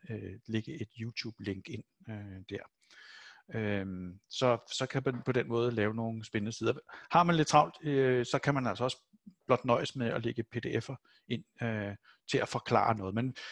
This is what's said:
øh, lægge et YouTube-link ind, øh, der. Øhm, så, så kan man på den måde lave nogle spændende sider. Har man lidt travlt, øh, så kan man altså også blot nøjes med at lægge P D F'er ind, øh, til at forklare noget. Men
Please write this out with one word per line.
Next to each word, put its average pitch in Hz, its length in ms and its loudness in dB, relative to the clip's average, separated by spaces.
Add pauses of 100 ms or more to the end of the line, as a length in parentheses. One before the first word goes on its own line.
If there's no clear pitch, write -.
(100)
øh, 104 220 -10 (140)
lægge 113 340 -4
et 110 80 -8 (120)
YouTube-link 104 680 -8
ind, 113 160 -10 (240)
øh, 101 400 -12
der. 98 100 -8 (960)
Øhm, 98 640 -4 (100)
så, 123 280 2 (140)
så 131 140 -4
kan 135 200 -4
man 123 160 -2
på 131 100 -2
den 120 160 0
måde 117 220 0
lave 107 240 0
nogle 113 300 -6
spændende 110 280 -4
sider. 113 200 0 (380)
Har 170 120 8
man 175 120 4
lidt 156 140 4
travlt, 156 340 6
øh, 131 440 4
så - 120 2
kan 143 160 2
man 127 120 0
altså 110 180 0
også 127 120 -2 (500)
blot 127 180 4
nøjes 123 320 2
med 127 100 -2
at 113 180 -2
lægge 117 180 -2
P - 120 -16
D 113 120 -6
F'er 113 280 -2 (340)
ind, - 160 -6 (180)
øh, 107 320 -4 (360)
til - 80 2
at - 100 0
forklare 113 480 2
noget. 95 180 -4
Men 123 220 -2 (160)